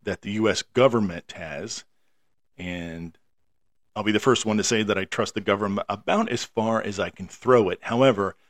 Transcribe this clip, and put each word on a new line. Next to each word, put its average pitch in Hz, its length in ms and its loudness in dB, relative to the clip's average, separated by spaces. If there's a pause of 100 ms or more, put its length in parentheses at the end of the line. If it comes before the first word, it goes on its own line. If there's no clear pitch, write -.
that 95 180 -6
the 101 120 -8
U 107 180 2
S 92 100 -2
government 110 720 2
has. 82 500 -12 (760)
And 85 580 -10 (800)
I'll 107 60 -2
be 104 100 2
the 104 80 2
first 120 240 4
one 107 140 0
to 101 40 2
say 110 200 0
that 104 160 0
I 95 80 -4
trust - 260 -4
the 107 80 -6
government 101 480 0
about 190 400 -2
as - 160 -4
far 113 380 -2
as 101 180 -6
I 87 80 -2
can 92 180 -12
throw 113 440 4
it. 90 100 -4
However, 113 560 2 (140)